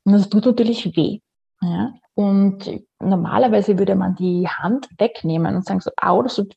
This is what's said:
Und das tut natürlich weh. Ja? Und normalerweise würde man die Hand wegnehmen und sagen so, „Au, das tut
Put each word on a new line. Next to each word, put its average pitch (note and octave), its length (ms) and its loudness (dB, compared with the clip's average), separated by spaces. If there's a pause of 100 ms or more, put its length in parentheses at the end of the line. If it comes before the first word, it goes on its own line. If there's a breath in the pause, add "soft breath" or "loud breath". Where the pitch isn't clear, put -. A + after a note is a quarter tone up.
Und G3 100 6
das G3+ 160 4
tut G3+ 160 2
natürlich A#3 500 0
weh. G#3 220 0 (420)
Ja? F3+ 320 -2 (220)
Und G3 540 0 (320)
normalerweise G3 800 2
würde G3 160 2
man F#3 200 0
die F3+ 320 -2
Hand A3+ 400 -4 (120)
wegnehmen E3 580 -2
und F#3 80 -4
sagen F#3+ 160 -4
so, - 100 -8 (100)
„Au, F#3 220 2
das B3+ 140 -4
tut G3+ 200 -4